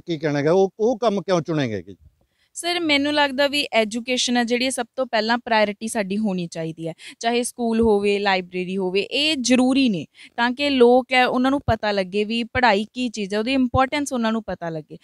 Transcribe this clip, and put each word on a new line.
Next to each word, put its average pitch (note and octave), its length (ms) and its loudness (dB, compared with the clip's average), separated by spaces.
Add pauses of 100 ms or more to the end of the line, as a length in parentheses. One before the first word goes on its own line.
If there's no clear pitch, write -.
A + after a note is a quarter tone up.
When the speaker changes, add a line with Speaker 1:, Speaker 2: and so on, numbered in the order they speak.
Speaker 1:
ਕੀ E3+ 120 -6
ਕਹਿਣਾ C#3+ 240 -2
ਗਾ? D3+ 100 2
ਉਹ, F#3+ 280 2
ਉਹ A3+ 180 0
ਕੰਮ G3+ 240 0
ਕਿਉਂ F3 200 0
ਚੁਣੇ D3+ 260 -2
ਗਏ G#2 140 -6
ਜੀ? F#2 140 -16 (600)
Speaker 2:
ਸਰ, F4 240 -4
ਮੈਨੂੰ D4 340 0
ਲੱਗਦਾ C#4+ 340 2
ਵੀ C#4+ 260 -2
ਐਜੂਕੇਸ਼ਨ A#3+ 640 0
ਹੈ A#3+ 60 2
ਜਿਹੜੀ, A#3+ 220 -2
ਇਹ C4+ 60 -2
ਸਭ B3 140 -4 (100)
ਤੋਂ C4 100 -2
ਪਹਿਲਾਂ A3+ 320 0
ਪ੍ਰਾਇੋਰਟੀ A3 500 0
ਸਾਡੀ G3+ 300 -4
ਹੋਣੀ F#3 300 -2
ਚਾਹੀਦੀ E3 400 -8
ਹੈ। D#3 60 -8 (260)
ਚਾਹੇ A#3+ 240 0
ਸਕੂਲ A#3 380 -2
ਹੋਵੇ, G3+ 380 2
ਲਾਇਬ੍ਰੇਰੀ F#3 580 -2
ਹੋਵੇ, F#3+ 240 -2
ਇਹ D4+ 400 -2
ਜ਼ਰੂਰੀ B3+ 480 4
ਨੇ F3+ 160 -2 (300)
ਤਾਂ A#3+ 160 0
ਕਿ C#4+ 180 -2
ਲੋਕ B3 440 4
ਹੈ B3+ 140 6
ਉਹਨਾਂ B3+ 240 2
ਨੂੰ - 160 0
ਪਤਾ A3 240 0
ਲੱਗੇ G3+ 320 -2
ਵੀ A#3 200 -2
ਪੜ੍ਹਾਈ A3+ 500 2
ਕੀ B3 160 -2
ਚੀਜ਼ G3+ 240 -6
ਹੈ, G#3+ 60 0
ਉਹਦੀ A#3 140 0
ਇੰਪੋਰਟੈਂਸ C4+ 600 0
ਉਹਨਾਂ A3+ 180 0
ਨੂੰ A3 120 -4
ਪਤਾ F3 260 -8
ਲੱਗੇ। D#3 340 -10